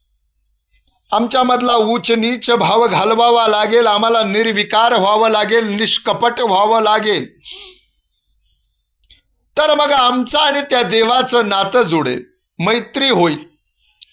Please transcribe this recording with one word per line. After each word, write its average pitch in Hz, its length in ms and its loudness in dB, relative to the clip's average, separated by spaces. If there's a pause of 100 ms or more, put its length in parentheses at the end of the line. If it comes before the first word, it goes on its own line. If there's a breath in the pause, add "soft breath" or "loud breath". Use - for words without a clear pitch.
(1120)
आमच्यामधला 247 600 0
उच 233 360 0
नीच 233 400 -2
भाव 220 360 2
घालवावा 226 640 2
लागेल, 214 380 2
आम्हाला 220 360 0
निर्विकार 220 720 0
व्हावं 214 360 2
लागेल, 214 340 0
निष्कपट 220 760 -2
व्हावं 220 420 2
लागेल. 214 580 -2 (2250 loud breath)
तर 302 160 2
मग 285 180 0
आमचं 254 460 0
आणि 285 220 0
त्या 262 220 0
देवाचं 226 680 0
नातं 196 340 0
जुडेल, 151 420 -2 (340)
मैत्री 233 520 -2
होईल 170 360 0 (680 loud breath)